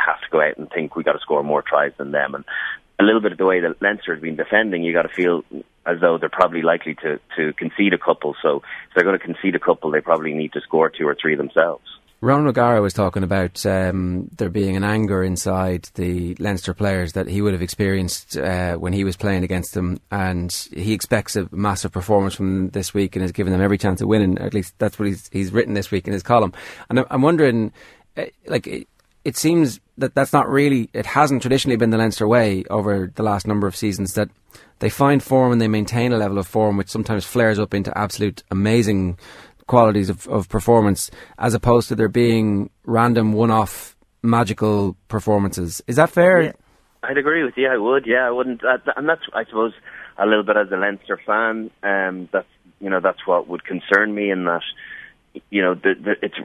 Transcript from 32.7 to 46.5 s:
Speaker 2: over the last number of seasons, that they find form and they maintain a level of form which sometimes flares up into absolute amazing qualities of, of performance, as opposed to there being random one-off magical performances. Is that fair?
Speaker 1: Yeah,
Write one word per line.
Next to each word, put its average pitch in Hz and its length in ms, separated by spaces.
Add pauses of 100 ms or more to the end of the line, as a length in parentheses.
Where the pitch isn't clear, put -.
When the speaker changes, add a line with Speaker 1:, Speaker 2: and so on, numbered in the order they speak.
Speaker 2:
over 98 420
the 107 100
last 104 220
number 104 220
of 92 80
seasons, 98 380
that 107 160 (500)
they 110 100
find 139 320
form 131 300
and 117 100
they 113 60
maintain 110 460
a 117 40
level 101 220
of 92 80
form 107 300
which 95 120
sometimes 107 360
flares 110 340
up 104 140
into 101 220
absolute 101 540
amazing 98 720 (480)
qualities 107 440
of, - 160
of 98 200
performance, 107 600 (300)
as 113 160
opposed 117 320
to - 80
there 110 120
being 110 600 (140)
random 113 500
one-off 110 600 (260)
magical 107 760 (120)
performances. 98 800
Is 123 80
that 156 160
fair? 175 320
Speaker 1:
Yeah, 151 80 (500)